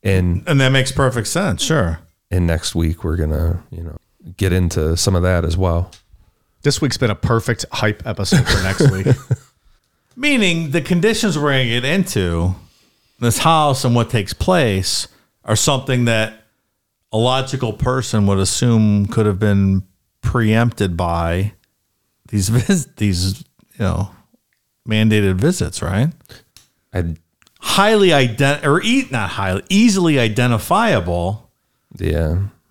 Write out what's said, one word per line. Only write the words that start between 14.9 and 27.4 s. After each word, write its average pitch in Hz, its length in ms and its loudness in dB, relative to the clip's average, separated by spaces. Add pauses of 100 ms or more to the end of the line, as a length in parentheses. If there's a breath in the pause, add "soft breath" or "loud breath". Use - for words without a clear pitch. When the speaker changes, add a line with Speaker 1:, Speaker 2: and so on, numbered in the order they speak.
Speaker 2:
are 107 100 0
something 131 500 0
that 110 380 -2 (680)
a 110 60 -2
logical 127 560 -2
person 120 540 -2
would 98 100 2
assume 104 720 2
could 107 180 0
have 98 140 0
been 98 420 2 (400)
preempted 110 760 0
by 85 580 -2 (760)
these 101 220 -2
vis-, 135 380 0 (100)
these, 95 420 -2 (400)
you - 0 -
know, 95 320 -4 (760)
mandated 107 500 2
visits, - 440 -2
right? 101 280 0 (840 loud breath)
Speaker 1:
I'd 85 240 -4 (460)